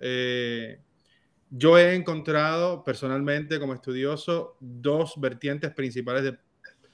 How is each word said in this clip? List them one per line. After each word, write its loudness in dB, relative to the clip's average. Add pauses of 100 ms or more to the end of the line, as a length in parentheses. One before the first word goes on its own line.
eh, -6 (720)
yo 8
he 8
encontrado -2
personalmente -2
como -6
estudioso -4
dos -2
vertientes -4
principales -4
de -4 (540)